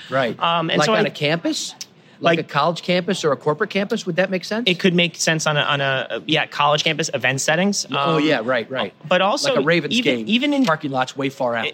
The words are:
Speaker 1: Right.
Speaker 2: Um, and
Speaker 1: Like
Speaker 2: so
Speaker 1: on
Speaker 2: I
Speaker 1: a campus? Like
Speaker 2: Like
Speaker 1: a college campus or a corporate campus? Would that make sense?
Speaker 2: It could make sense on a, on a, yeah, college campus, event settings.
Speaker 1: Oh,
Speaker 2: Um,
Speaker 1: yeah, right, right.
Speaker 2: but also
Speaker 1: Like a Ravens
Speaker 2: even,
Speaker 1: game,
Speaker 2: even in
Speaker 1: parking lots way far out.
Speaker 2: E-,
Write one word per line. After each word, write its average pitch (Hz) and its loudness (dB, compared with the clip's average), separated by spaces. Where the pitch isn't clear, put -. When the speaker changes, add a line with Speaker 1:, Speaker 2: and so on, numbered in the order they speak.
Speaker 1:
Right. 127 0
Speaker 2:
Um, 170 0
and - 0
Speaker 1:
Like 151 2
Speaker 2:
so 220 2
Speaker 1:
on 185 2
Speaker 2:
I 147 0
Speaker 1:
a 143 -12
campus? 170 -2
Like 170 2
Speaker 2:
Like 156 -4
Speaker 1:
a - -16
college 151 0
campus 180 0
or 147 2
a 127 -2
corporate 151 -2
campus? 202 -4
Would 170 -4
that 190 2
make 185 -2
sense? 226 -4
Speaker 2:
It 180 2
could 185 2
make 175 2
sense 160 0
on 151 2
a, - 2
on 143 0
a, 131 -2
yeah, 147 0
college 147 2
campus, 156 -2
event 131 0
settings. 185 0
Speaker 1:
Oh, 139 0
Speaker 2:
Um, 151 2
Speaker 1:
yeah, 147 2
right, 120 -2
right. 120 -6
Speaker 2:
but 180 4
also 220 0
Speaker 1:
Like 262 2
a 135 2
Ravens 165 2
Speaker 2:
even, 220 2
Speaker 1:
game, 110 -6
Speaker 2:
even 262 2
in 269 2
Speaker 1:
parking 151 0
lots 127 -2
way 139 -2
far 127 -2
out. 113 -2
Speaker 2:
E-, 151 -6